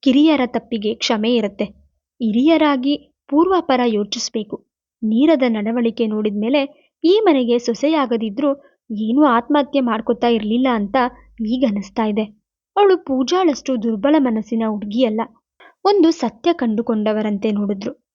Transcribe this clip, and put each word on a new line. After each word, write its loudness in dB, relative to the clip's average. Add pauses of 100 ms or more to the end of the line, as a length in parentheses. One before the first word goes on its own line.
ಕಿರಿಯರ 4
ತಪ್ಪಿಗೆ -6
ಕ್ಷಮೆ -2
ಇರತ್ತೆ. -2 (580)
ಹಿರಿಯರಾಗಿ 0 (140)
ಪೂರ್ವಾಪರ 2
ಯೋಚಿಸ್ಬೇಕು. -6 (380)
ನೀರದ 2
ನಡವಳಿಕೆ -2
ನೋಡಿದ್ಮೇಲೆ -4 (120)
ಈ 4
ಮನೆಗೆ 2
ಸೊಸೆಯಾಗದಿದ್ರೂ -2 (400)
ಏನೂ 2
ಆತ್ಮಹತ್ಯೆ 2
ಮಾಡ್ಕೊತಾ -2
ಇರ್ಲಿಲ್ಲ 0
ಅಂತ -2 (500)
ಈಗ 0
ಅನಿಸ್ತಾ -4
ಇದೆ. -2 (540)
ಅವಳು 4
ಪೂಜಾಳಷ್ಟು -2
ದುರ್ಬಲ 0
ಮನಸ್ಸಿನ -2
ಹುಡುಗಿಯಲ್ಲ." -2 (640)
ಒಂದು 4
ಸತ್ಯ -2
ಕಂಡುಕೊಂಡವರಂತೆ -2
ನೋಡಿದ್ರು. -6